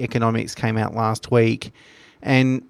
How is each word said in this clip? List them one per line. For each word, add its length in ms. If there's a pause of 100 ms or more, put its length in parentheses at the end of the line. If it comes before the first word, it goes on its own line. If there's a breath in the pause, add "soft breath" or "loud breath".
Economics 560
came 200
out 200
last 340
week 400 (500 soft breath)
and, 500